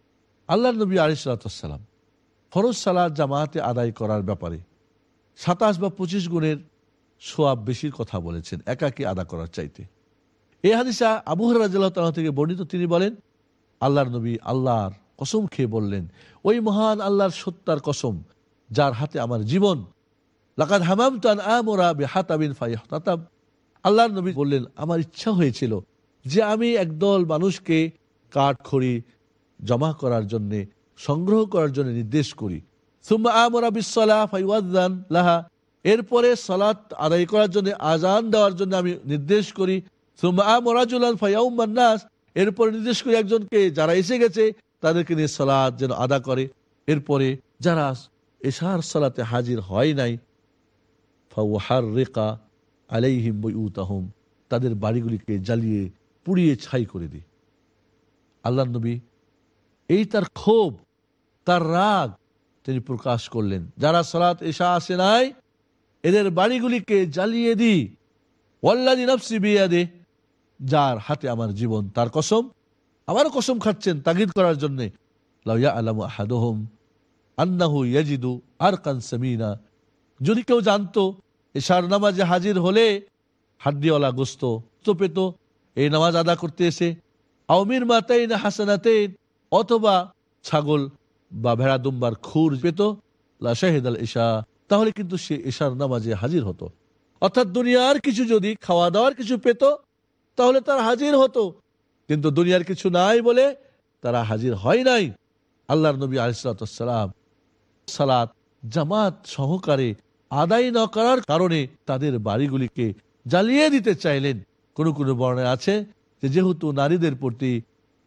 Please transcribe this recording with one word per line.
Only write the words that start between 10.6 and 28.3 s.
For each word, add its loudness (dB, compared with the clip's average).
এই 4
হাদিসে 0
আবু -2
হুরায়রা 4
রাদিয়াল্লাহু 0
তাআলা 0
থেকে -4
বর্ণিত, -2
তিনি -4
বলেন, 0
আল্লাহর 2
নবী -4
আল্লাহর -2
কসম -4
খেয়ে -4
বললেন, -4
"ওই 2
মহান 0
আল্লাহর 0
সত্তার -4
কসম, -6
যার 2
হাতে -6
আমার -4
জীবন, 0
লাকাদ 2
হামামতু 2
আন 2
আমুরা 0
বিহাতাবিন -2
ফায়ুহতাতাব।" -6
আল্লাহর 4
নবী -4
বললেন, 0
"আমার -2
ইচ্ছা -6
হয়েছিল 0
যে 0
আমি 0
একদল 0
মানুষকে 0